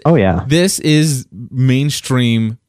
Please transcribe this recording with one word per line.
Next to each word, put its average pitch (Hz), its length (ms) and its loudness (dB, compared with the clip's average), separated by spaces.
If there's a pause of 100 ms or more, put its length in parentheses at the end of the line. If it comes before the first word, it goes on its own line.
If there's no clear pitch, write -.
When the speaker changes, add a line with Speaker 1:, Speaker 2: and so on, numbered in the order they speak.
Speaker 1:
Oh, 165 100 4
yeah. 92 340 2
Speaker 2:
this 175 300 0
is 151 520 0
mainstream 123 1300 -2 (120)